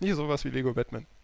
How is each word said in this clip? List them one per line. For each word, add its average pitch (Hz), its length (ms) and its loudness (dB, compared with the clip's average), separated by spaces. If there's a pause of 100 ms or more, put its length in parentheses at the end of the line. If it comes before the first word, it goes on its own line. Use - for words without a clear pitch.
nicht 190 140 2
sowas 147 300 0
wie 135 60 -2
Lego 127 240 2
Batman. 120 320 -2 (180)